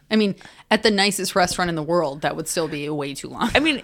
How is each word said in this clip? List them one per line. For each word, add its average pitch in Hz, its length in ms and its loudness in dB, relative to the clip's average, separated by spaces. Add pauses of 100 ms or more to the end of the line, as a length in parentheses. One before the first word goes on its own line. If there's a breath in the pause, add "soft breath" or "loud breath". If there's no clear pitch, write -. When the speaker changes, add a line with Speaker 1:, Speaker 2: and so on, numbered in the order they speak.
Speaker 1:
I 220 60 2
mean, 202 200 2 (340 loud breath)
at 214 120 2
the 226 100 4
nicest 196 440 0
restaurant 180 320 2
in 170 80 -2
the 151 80 -4
world, 156 380 0
that - 160 -2
would 156 100 -6
still 160 220 -2
be 147 180 -6
way 147 260 -4
too - 140 -12
long. 131 260 -4
Speaker 2:
I 302 60 6
mean, 294 240 0